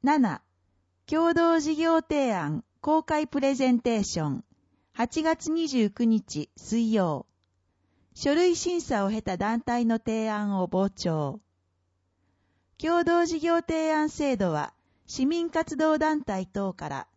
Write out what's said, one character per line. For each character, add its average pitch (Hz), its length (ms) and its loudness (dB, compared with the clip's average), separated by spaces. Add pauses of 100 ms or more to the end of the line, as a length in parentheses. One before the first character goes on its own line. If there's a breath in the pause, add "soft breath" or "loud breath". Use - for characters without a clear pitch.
七、 247 400 2 (640)
共 330 280 2
同 330 260 4
事 302 160 -2
業 320 260 2
提 277 300 0
案 160 320 -2 (160)
公 311 240 2
開 302 240 -2
プ 285 100 -4
レ 277 160 2
ゼ 254 160 2
ン 240 80 4
テ 233 200 0
ー 202 40 0
シ - 180 -4
ョ 151 80 -2
ン。 - 160 -4 (480)
八 247 300 -4
月 320 300 -2
二 330 160 0
十 233 220 2
九 240 140 -4
日 220 520 0
水 226 360 -2
曜。 175 340 0 (880)
書 - 200 0
類 349 220 4
審 349 240 -2
査 202 260 -2
を 196 40 0
経 220 120 -4
た 185 140 -6
団 220 240 -2
体 240 260 -2
の 226 120 2
提 220 320 -4
案 208 280 -2
を 180 80 0
傍 190 240 0
聴。 156 500 -4 (1400)
共 339 280 0
同 339 200 4
事 330 140 -2
業 339 220 2
提 320 320 -2
案 302 180 0
制 277 260 -2
度 185 140 0
は、 147 220 -4 (340)
市 262 200 -2
民 339 240 0
活 320 260 -2
動 311 220 2
団 302 240 0
体 190 260 -4
等 196 240 -4
か 156 160 -12
ら 139 180 -8 (100)